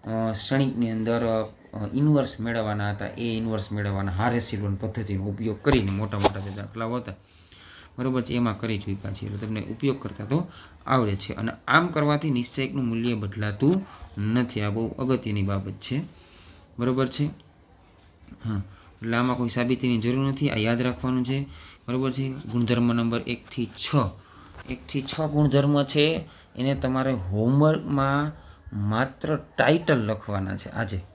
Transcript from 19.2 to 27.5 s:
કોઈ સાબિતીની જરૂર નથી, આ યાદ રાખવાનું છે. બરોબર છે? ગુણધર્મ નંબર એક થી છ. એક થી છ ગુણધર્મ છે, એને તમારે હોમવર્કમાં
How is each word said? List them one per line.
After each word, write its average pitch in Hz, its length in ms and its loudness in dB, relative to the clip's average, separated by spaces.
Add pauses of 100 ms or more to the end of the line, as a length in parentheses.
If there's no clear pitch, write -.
કોઈ 120 120 0
સાબિતીની 123 480 0
જરૂર 131 320 2
નથી, 135 200 0
આ - 80 0
યાદ 117 240 2
રાખવાનું 127 440 0
છે. 135 200 -2 (420)
બરોબર 131 240 0
છે? 135 180 -4
ગુણધર્મ 120 640 2
નંબર 117 280 0
એક - 260 -8
થી 113 300 -4
છ. - 180 -2 (720)
એક - 180 -10
થી 139 140 -4
છ 139 200 -6
ગુણધર્મ 143 640 4
છે, 151 420 2 (300)
એને 135 200 0
તમારે 131 380 0
હોમવર્કમાં 139 1160 2 (580)